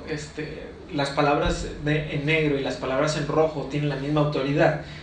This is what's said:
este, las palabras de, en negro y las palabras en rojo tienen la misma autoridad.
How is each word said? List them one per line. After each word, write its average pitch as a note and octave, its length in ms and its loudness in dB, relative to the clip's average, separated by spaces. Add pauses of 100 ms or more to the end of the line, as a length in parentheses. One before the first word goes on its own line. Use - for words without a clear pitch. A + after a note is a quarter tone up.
este, - 540 -8 (300)
las C#3 160 0
palabras - 580 2 (160)
de, D3+ 320 0
en C#3 100 -2
negro D3+ 320 2
y C3+ 40 -2
las B2+ 140 -4
palabras C#3 420 0
en C#3+ 100 -2
rojo D#3 420 2
tienen D3 200 0
la B2+ 80 -2
misma D3 240 2
autoridad. D3 640 2 (180)